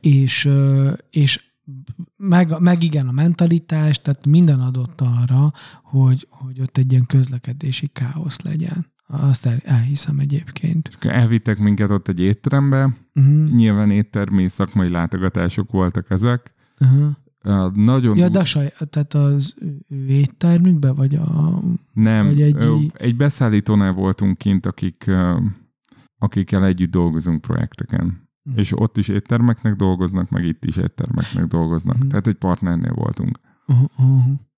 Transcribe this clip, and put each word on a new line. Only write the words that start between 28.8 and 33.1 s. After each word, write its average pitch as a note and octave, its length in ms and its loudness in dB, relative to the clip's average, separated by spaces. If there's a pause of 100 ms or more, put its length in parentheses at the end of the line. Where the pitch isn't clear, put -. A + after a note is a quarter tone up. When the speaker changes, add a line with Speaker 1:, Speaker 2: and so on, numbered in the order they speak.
Speaker 2:
is G#2 100 -2
éttermeknek A2+ 680 0
dolgoznak, F#2 540 -2
meg F2 160 -2
itt D#2+ 200 -4
is D#2+ 120 -4
éttermeknek - 680 -4
dolgoznak. E2 520 -2
Speaker 1:
Mhm. C3 100 0
Speaker 2:
Tehát G#2+ 200 -2
egy G#2 80 0
partnernél F2 580 -2
voltunk. - 460 -4 (260)